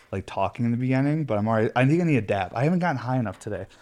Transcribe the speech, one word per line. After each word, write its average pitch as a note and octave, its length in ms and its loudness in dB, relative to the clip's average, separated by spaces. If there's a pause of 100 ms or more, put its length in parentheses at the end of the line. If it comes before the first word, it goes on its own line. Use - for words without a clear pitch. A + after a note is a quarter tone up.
(100)
like, G2 160 -6
talking G2 380 -4
in A#2 80 0
the A#2 40 0
beginning, C3 460 0
but A2+ 160 0
I'm G#2 80 0
already, A2+ 300 2
I B2+ 100 4
think E3 160 4
I - 20 2
need D#3 120 4
a A2+ 40 2
dab. G2 320 -2
I A#2+ 120 -2
haven't F3 160 2
gotten E3 160 0
high B2 220 -2
enough G#2+ 200 -4
today. G2 280 -8 (160)